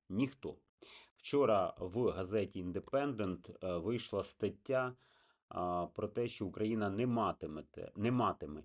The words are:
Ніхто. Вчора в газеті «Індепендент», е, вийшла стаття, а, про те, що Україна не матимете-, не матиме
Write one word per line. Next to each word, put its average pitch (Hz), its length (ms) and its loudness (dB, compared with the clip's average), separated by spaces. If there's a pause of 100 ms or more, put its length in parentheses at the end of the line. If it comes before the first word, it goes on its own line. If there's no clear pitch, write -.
Ніхто. 101 480 -2 (600)
Вчора 110 640 4
в 95 300 0
газеті 92 520 0
«Індепендент», 98 920 -2 (120)
е, 90 140 0
вийшла 101 460 -2
стаття, 127 720 -2 (540)
а, 87 460 0
про 104 140 -2
те, 120 200 0
що 110 180 -4
Україна 107 440 0
не 110 160 0
матимете-, 85 920 -2
не 107 160 2
матиме 78 520 0